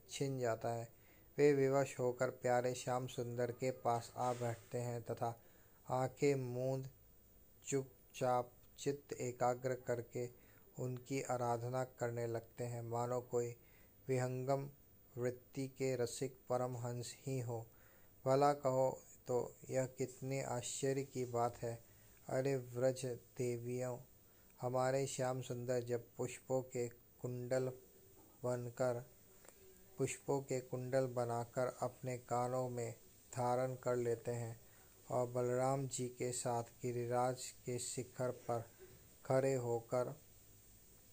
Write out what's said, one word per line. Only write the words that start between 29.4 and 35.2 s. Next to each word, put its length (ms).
पुष्पों 420
के 200
कुंडल 460
बनाकर 760
अपने 360
कानों 500
में 260
धारण 380
कर 220
लेते 340
हैं 300
और 160